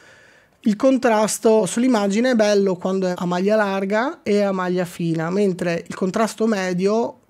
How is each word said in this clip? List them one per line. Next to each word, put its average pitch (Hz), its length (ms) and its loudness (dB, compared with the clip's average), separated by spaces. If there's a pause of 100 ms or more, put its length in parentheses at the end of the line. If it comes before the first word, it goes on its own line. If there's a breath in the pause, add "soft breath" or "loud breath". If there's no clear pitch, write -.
(600 loud breath)
il 214 140 0
contrasto 220 920 2
sull'immagine 226 680 0
è - 20 2
bello 208 400 2
quando 190 320 -2
è 180 100 -2
a 185 80 -6
maglia 180 300 0
larga 208 680 -2
e 202 180 2
a 202 80 0
maglia 180 340 -2
fina, 165 460 -4
mentre 180 560 -2
il - 80 -12
contrasto 208 520 -2
medio 196 840 -2